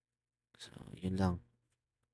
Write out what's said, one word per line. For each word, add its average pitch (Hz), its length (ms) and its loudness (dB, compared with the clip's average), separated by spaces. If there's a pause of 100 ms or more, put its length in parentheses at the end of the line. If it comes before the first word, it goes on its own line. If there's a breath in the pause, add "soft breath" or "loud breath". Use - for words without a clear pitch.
(580)
So, - 160 -16 (240)
yun 92 160 0
lang. 92 280 4 (720)